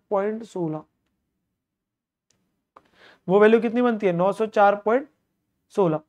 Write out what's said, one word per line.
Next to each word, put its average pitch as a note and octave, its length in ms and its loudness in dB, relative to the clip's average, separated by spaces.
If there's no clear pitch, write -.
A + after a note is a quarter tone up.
पॉइंट G#3+ 360 -4
सोलह। D#3 380 -8
वो F#3+ 120 2
वैल्यू A3 220 6
कितनी A#3 200 -2
बनती A3 260 -2
है? F3 60 0
नौ F3+ 200 0
सौ A3 140 -4
चार G3+ 300 2
पॉइंट A#3+ 300 -2
सोलह। E3 340 0